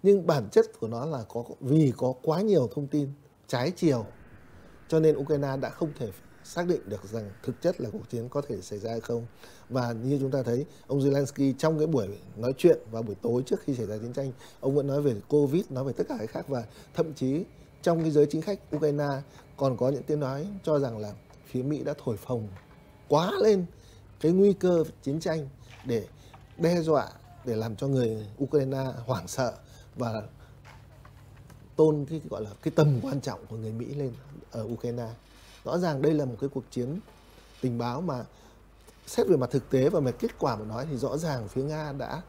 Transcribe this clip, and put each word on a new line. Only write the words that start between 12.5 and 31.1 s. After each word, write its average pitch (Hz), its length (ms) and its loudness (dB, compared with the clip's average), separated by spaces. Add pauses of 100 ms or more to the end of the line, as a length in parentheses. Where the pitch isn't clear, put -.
chuyện 170 200 8 (120)
vào 113 120 -4
buổi 107 120 -4
tối 120 320 0
trước 196 140 0
khi 143 140 -2
xảy 117 120 -4
ra 104 120 -6
chiến 117 140 -8
tranh, 135 200 -4 (280)
ông 135 140 0
vẫn 139 120 4
nói 139 160 0
về 139 120 4 (140)
covid, 147 420 4
nói 131 140 -4
về 131 80 -4
tất - 160 -2
cả 302 100 -4
cái 214 80 -6
khác. - 220 -8
Và 123 160 -4 (300)
thậm 160 200 -2
chí 135 300 -2 (380)
trong 170 200 2
cái 160 80 2
giới 147 160 8
chính 156 160 -2
khách 156 160 -4 (180)
Ukraine 147 320 0 (480)
còn 135 200 0
có 123 120 2
những 139 140 -2
tiếng 151 180 -2
nói 139 260 -4 (160)
cho 151 160 2
rằng 120 200 -2
là 104 140 -8 (340)
phía 127 160 -4
Mỹ 135 220 -4
đã 143 100 -4 (100)
thổi 117 120 -2
phồng 110 320 -6 (600)
quá 170 240 4 (100)
lên 196 240 6 (540)
cái 160 120 4
nguy 196 200 6
cơ 175 320 4 (180)
chiến 143 180 -2
tranh 160 280 -4 (380)
để 117 200 0 (520)
đe 170 220 2
dọa, 156 280 2 (360)
để 117 120 -2
làm 110 200 -4
cho 139 120 -4
người 113 380 0 (180)
Ukraine 135 400 0 (220)
hoảng 95 220 -4
sợ 123 240 -2 (440)
và 110 260 -4 (1500)